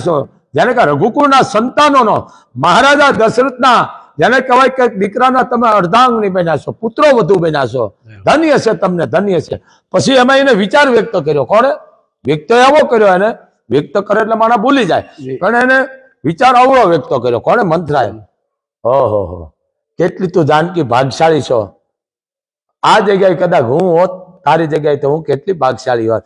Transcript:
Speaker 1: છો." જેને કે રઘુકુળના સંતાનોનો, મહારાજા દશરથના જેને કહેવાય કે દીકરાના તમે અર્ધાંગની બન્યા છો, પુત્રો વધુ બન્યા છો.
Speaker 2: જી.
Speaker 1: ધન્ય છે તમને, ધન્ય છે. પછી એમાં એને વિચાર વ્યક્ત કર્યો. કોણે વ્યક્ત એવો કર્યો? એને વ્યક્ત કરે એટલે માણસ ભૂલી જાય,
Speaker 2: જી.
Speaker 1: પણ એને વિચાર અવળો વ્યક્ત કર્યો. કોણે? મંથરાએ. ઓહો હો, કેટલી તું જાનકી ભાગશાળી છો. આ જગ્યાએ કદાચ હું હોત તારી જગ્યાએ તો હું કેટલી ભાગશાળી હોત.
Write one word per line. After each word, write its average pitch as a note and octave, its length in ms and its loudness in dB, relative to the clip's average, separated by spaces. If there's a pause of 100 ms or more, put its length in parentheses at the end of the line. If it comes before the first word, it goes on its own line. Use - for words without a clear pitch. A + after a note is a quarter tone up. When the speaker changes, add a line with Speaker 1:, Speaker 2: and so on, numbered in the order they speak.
Speaker 1:
છો." D3+ 220 -4 (260)
જેને F#3+ 180 0
કે A3+ 120 2
રઘુકુળના A#3+ 560 0
સંતાનોનો, B3 920 0 (260)
મહારાજા C4 540 2
દશરથના A#3 800 0 (300)
જેને A3 220 2
કહેવાય C4 280 2
કે B3+ 200 0
દીકરાના A#3 540 -2
તમે A#3+ 260 -2
અર્ધાંગની G#3+ 600 2
બન્યા F3 280 -2
છો, C3+ 160 -8
પુત્રો C4+ 440 0
વધુ F#3 180 2
બન્યા D#3 320 -2
છો. A2+ 280 -6 (120)
Speaker 2:
જી. G#2+ 100 -20 (100)
Speaker 1:
ધન્ય C#4 320 2
છે A3 140 0
તમને, F3 340 -4
ધન્ય F3 340 -2
છે. - 220 -10 (280)
પછી F#3 220 0
એમાં C4 260 4
એને C#4 140 2
વિચાર A#3+ 360 2
વ્યક્ત G#3+ 280 0
કર્યો. D3 280 -2
કોણે A3+ 240 2 (560)
વ્યક્ત D3+ 280 -4
એવો C4 340 4
કર્યો? A3 220 2
એને G3 280 0 (340)
વ્યક્ત D3 280 -2
કરે G3+ 220 -2
એટલે A3 140 -2
માણસ A3+ 220 0
ભૂલી B3+ 280 0
જાય, C#3 180 -2
Speaker 2:
જી. C3 340 -14
Speaker 1:
પણ G#3 200 -4
એને B3+ 320 0 (360)
વિચાર B3 300 0
અવળો B3+ 320 4
વ્યક્ત E3 260 0 (100)
કર્યો. A#2+ 180 -2
કોણે? G#3+ 220 0
મંથરાએ. D3 500 -2 (720)
ઓહો A#2 400 0
હો, E2+ 280 -14 (460)
કેટલી F3+ 280 -4
તું E3 180 0
જાનકી D#3+ 380 0
ભાગશાળી C#3 600 0
છો. A2 320 -4 (1080)
આ F3+ 160 4
જગ્યાએ G3 360 0
કદાચ F3 280 0
હું E3 380 0
હોત - 440 -6
તારી D#3+ 220 0
જગ્યાએ D3+ 300 -2
તો C#3 140 -2
હું D#3+ 120 -2
કેટલી C#3+ 300 -4
ભાગશાળી B2+ 560 -2
હોત. A2 180 -2